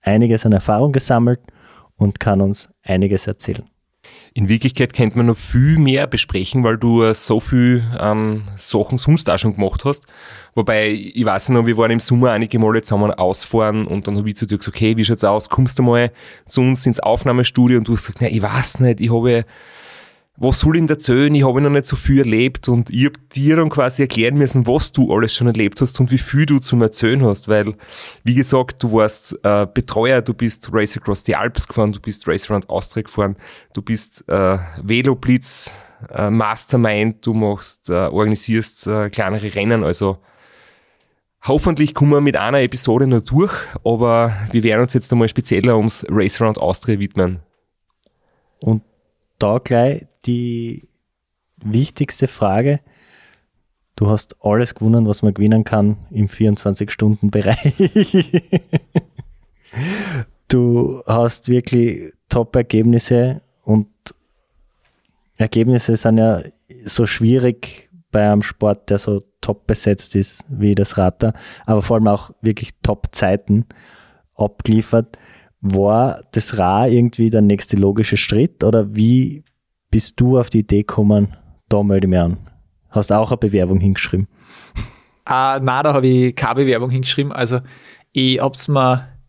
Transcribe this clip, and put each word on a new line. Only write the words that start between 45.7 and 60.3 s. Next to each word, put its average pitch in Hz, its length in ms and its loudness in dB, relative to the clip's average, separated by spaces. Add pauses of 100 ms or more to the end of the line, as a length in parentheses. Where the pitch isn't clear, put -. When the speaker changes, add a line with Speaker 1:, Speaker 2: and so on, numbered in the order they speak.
Speaker 2:
ums 110 320 -2
Race 98 320 0
Around 110 180 0
Austria 107 400 -2
widmen. 92 420 -2 (1200)
Speaker 1:
Und 110 220 0 (560)
da 107 200 0
gleich 131 480 0 (180)
die 120 640 -6 (680)
wichtigste 127 720 -2
Frage. 117 500 0 (1160)
Du 104 120 0
hast - 320 -2
alles 113 360 0
gewonnen, 113 300 2
was 104 160 -2
man 104 120 2
gewinnen 107 300 2
kann 104 320 0 (140)
im 104 180 0
vierundzwanzig 104 640 -2
Stunden 107 380 0
Bereich. 104 460 0
<laughs> 190 560 2 (2250)